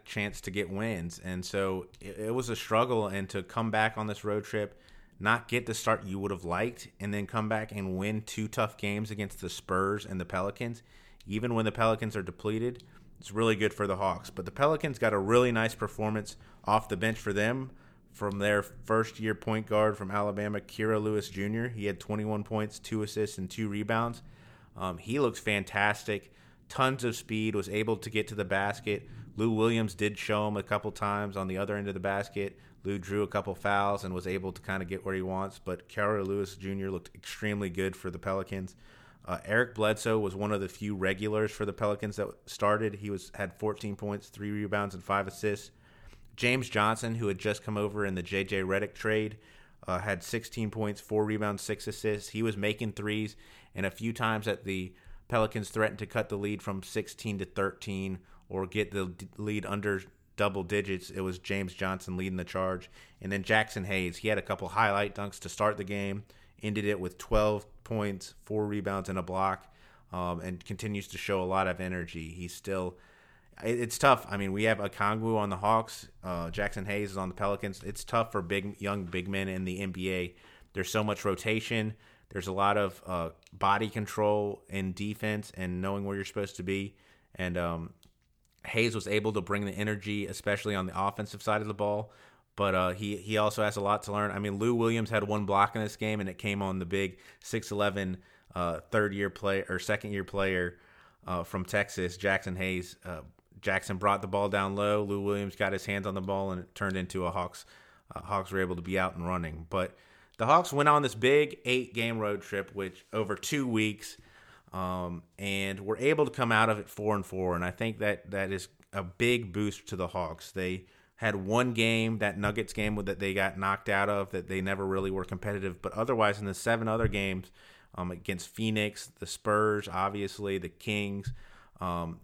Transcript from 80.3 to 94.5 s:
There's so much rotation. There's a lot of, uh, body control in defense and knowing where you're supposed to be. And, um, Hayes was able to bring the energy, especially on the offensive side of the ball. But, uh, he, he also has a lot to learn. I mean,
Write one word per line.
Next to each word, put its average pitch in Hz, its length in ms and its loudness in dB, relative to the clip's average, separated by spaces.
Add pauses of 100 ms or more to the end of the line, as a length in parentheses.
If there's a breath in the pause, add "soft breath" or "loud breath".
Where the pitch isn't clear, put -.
There's 92 160 -2
so 107 140 2
much 104 220 0
rotation. 110 680 0 (360 soft breath)
There's 95 180 -4
a 95 60 -2
lot 101 240 4
of, 98 300 0
uh, 87 220 -2 (220)
body 101 380 4
control 104 800 0
in 95 240 -2
defense 104 640 -4
and 90 240 -4
knowing 98 240 -2
where 98 100 -2
you're 98 80 -2
supposed 101 340 -4
to 90 60 -6
be. 98 320 -2 (380 soft breath)
And, 90 240 -2
um, 85 360 -2 (720)
Hayes 113 260 2
was 98 140 -2
able 104 260 2
to 101 80 0
bring 101 240 0
the 98 60 -4
energy, 104 560 -2
especially 101 480 0
on 92 100 0
the 92 100 -6
offensive 101 460 -2
side 107 200 2
of 107 60 -6
the 107 60 -2
ball. 104 380 0 (440 loud breath)
But, 98 200 4
uh, 92 160 4
he, 101 260 -2
he 107 200 0
also 107 260 4
has 104 140 2
a 101 40 -2
lot 101 220 2
to 104 80 -6
learn. 104 180 2
I 98 80 -4
mean, 101 220 -2